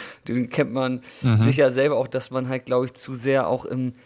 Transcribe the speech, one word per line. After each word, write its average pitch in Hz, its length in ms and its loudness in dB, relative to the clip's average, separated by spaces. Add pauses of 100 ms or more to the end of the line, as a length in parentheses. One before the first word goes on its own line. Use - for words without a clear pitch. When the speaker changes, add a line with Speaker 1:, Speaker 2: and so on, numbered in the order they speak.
(280)
Speaker 1:
Den 120 220 -2
kennt 143 220 -2
man 127 300 -2 (200)
Speaker 2:
Mhm. 113 220 4
Speaker 1:
sicher 131 300 4
selber 135 240 2
auch, 131 100 0
dass 127 240 -6
man 127 160 -4
halt, 131 180 -6
glaub 127 200 0
ich, 123 80 -10
zu - 200 -10
sehr 131 340 0
auch 123 180 -2
im, 127 260 -4 (140)